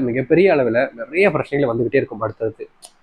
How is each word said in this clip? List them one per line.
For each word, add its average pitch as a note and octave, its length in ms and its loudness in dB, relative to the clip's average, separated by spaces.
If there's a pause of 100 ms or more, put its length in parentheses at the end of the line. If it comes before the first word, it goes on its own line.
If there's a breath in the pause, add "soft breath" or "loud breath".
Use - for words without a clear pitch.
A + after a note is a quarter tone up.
மிகப்பெரிய C3 520 2
அளவுல B2 260 2 (140)
நிறைய C#3+ 380 -2
பிரச்சனைகள் C#3 420 -2
வந்துகிட்டே A#2 280 0
இருக்கும். A2 240 -6
அடுத்தடுத்து A2 400 -6 (380)